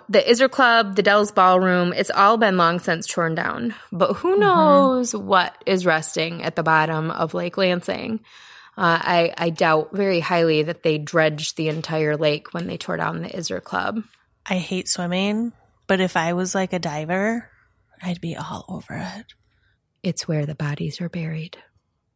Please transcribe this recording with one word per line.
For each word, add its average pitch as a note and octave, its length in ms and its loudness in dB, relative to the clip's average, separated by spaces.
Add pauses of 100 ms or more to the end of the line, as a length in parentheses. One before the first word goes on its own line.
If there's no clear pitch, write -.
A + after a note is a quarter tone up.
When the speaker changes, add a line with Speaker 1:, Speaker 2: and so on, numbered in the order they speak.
Speaker 1:
the G3+ 200 4
Iser A#3+ 200 6
Club, A#3 480 4
the G3 80 2
Dells G#3 280 4
Ballroom, F#3 600 4
it's - 180 -2
all G#3 260 4
been G#3+ 200 2
long E3+ 220 4
since E3 280 -2
torn E3 280 -2
down. F3 380 -4 (180)
But F#3 240 0
who F4 180 0
Speaker 2:
Mm-hmm. G4 80 4
Speaker 1:
knows C#4+ 760 4
what F#3+ 500 0
is F#3 200 0
resting E3 580 0
at E3 120 -4
the E3+ 80 -2
bottom D#3+ 480 2
of E3 220 -4
Lake F3 240 -6
Lansing? F#3+ 640 -2 (580)
Uh, E3+ 220 4
I, E3+ 360 2
I E3+ 120 -2
doubt D#3+ 420 2
very G3 300 -2
highly E3 420 2
that E3 200 -8
they D#3 140 2
dredged D#3 600 -2
the D#3+ 100 -4
entire D#3 480 -2
lake D3+ 380 -2
when F3 120 -6
they F3 120 -8
tore F3 180 -8
down E3 260 -4
the E3+ 80 -10
Isser F3+ 320 -8
Club. G3+ 400 -6 (440)
Speaker 2:
I G3 100 -4
hate F#3 320 -6
swimming, G3 640 -4 (340)
but F#3+ 140 0
if F#3 160 0
I E3+ 180 0
was, F3+ 220 -2
like, F#3+ 160 -2
a F3+ 80 -2
diver, F3 680 -4 (520)
I'd F3+ 200 -8
be E3 160 -8
all D#3+ 320 -10
over - 260 -12
it. F#3 300 -12 (760)
Speaker 1:
It's - 280 -6
where D3+ 160 -2
the D#3 100 -8
bodies D3 460 -6
are E3+ 80 -6
buried. D#3+ 480 -10 (580)